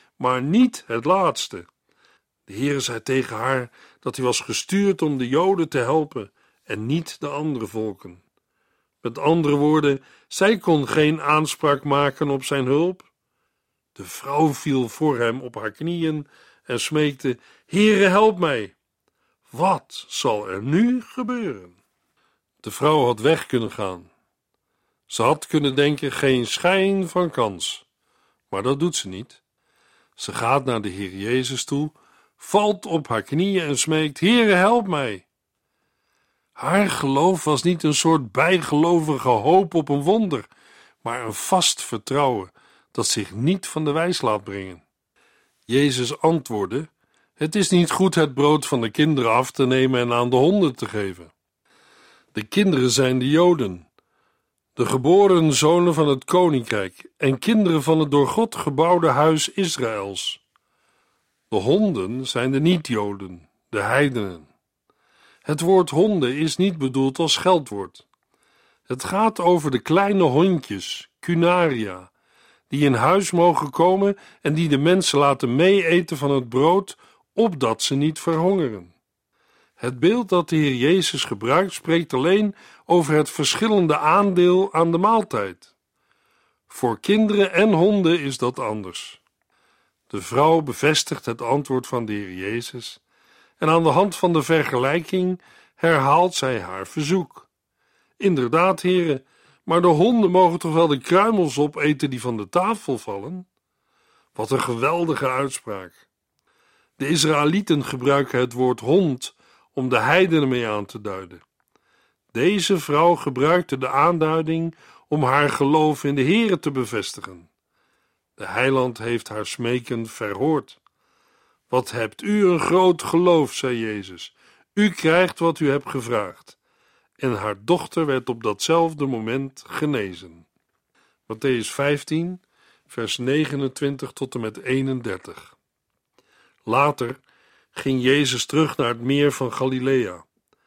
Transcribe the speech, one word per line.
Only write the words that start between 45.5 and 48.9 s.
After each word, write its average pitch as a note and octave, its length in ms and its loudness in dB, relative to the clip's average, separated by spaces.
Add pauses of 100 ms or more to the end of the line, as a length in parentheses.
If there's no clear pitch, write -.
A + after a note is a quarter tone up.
Jezus B2+ 560 0
antwoordde: B2+ 680 -2 (460)
"Het D#3 200 -4
is G3+ 160 0
niet F3 200 4
goed F#3+ 240 2
het D3+ 200 2
brood C#3+ 320 2
van C3 140 -2
de A2+ 100 -2